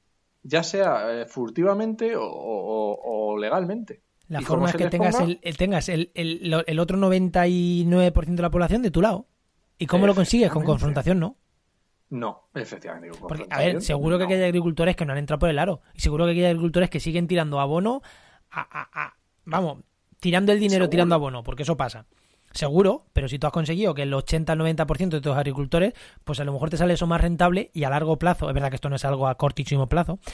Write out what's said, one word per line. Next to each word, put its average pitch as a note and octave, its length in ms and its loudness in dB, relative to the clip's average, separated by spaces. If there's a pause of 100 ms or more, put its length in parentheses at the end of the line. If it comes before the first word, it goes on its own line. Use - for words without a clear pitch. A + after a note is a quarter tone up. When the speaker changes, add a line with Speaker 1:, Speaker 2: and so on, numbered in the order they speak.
(420)
Speaker 1:
Ya D#3 200 0
sea, A#2+ 600 0
eh, - 40 -12
furtivamente G3+ 880 -2
o, - 80 -4
o, F#2 40 -4 (680)
o, G#2+ 380 -4
o G#2+ 60 -4
legalmente. F3+ 640 -4 (260)
Speaker 2:
La D3+ 120 -6
Speaker 1:
Y - 40 -8
Speaker 2:
forma D#3 180 -2
Speaker 1:
como F3 40 2
Speaker 2:
es F3 60 2
Speaker 1:
se E3+ 60 -2
Speaker 2:
que F#3 60 0
Speaker 1:
les E3+ 60 0
Speaker 2:
tengas F3+ 260 2
Speaker 1:
ponga F3 140 2
Speaker 2:
el, F3 120 -4
el, E3+ 140 -8
tengas F#3 320 0
el, E3+ 260 -2
el, E3+ 360 -4
lo-, E3 160 0
el D#3 140 -2
otro E3+ 160 0
noventa F#3 500 4
y F3 400 2
nueve F3+ 240 6
por F3 140 4
ciento F3 180 -2
de F3 40 2
la E3+ 40 -2
población F3 320 2
de G#3+ 80 0
tu E3 120 2
lado. G#3 240 2 (520)
¿Y E3+ 80 -4
cómo F#3 200 4
lo G3+ 80 6
consigues? G3 360 4
Con D#3 120 0
Speaker 1:
Efectivamente. D3 100 2
Speaker 2:
confrontación, C#3+ 480 2
¿no? F#3 160 -4 (760)
Speaker 1:
No, A#2 440 -8
efectivamente, E2+ 540 -12
con E2+ 200 -14
Speaker 2:
Porque, D3+ 160 -8
a C#3 140 -6
ver, E3+ 140 2
Speaker 1:
confrontación, F3 100 -4
Speaker 2:
seguro D#3+ 360 0
que F#3 60 0
Speaker 1:
no. - 20 -2
Speaker 2:
aquí F#3+ 80 0
hay F#3 100 2
agricultores E3+ 520 0
que E3 100 -4
no C#3 60 -4
han C#3 60 -4
entrado C#3+ 220 -4
por F3 80 4
el D3 100 0
aro. E3+ 220 -2 (140)
Y - 60 -14
seguro D#3 260 2
que E3+ 60 2
aquí F3 80 0
hay F3+ 100 4
agricultores E3+ 400 2
que D#3 100 -4
siguen E3+ 260 -2
tirando D#3 340 0
abono F3+ 420 0 (480)
a, D3+ 100 -10
a, - 280 -12 (180)
a, - 100 -16 (300)
vamos, E3 360 -4 (380)
tirando F#3+ 320 4
el G#3+ 80 4
dinero, G3 240 4
Speaker 1:
Seguro. D3 60 2
Speaker 2:
tirando E3+ 260 4
abono, C3 260 -4
porque C3 220 -8
eso D#3+ 120 0
pasa. A#2+ 300 -6 (460)
Seguro, F#3 600 0
pero C3+ 160 2
si C#3 120 -6
tú D3 80 0
has - 40 -6
conseguido E3 420 0
que C#3+ 80 -6
el C#3 120 -2
ochenta D#3+ 380 0
al D#3 60 0
noventa D#3+ 280 0
por C#3+ 100 -2
ciento F3 200 -2
de C#3 60 -4
tus C#3+ 140 -2
agricultores, C#3+ 560 0 (300)
pues - 180 -6
a C#3+ 40 -4
lo C#3+ 80 -4
mejor D3+ 180 -4
te E3+ 60 -4
sale F3 180 2
eso E3+ 120 -2
más E3 140 2
rentable F3 540 2
y D3+ 100 -4
a C3+ 60 0
largo D#3 280 0
plazo, E3 300 0
es C3+ 60 -2
verdad C#3 160 0
que C3 60 -6
esto C#3+ 120 -6
no C#3 80 -2
es - 80 -6
algo C3+ 220 0
a C3 100 0
cortísimo C3+ 520 0
plazo, E3 300 0 (160)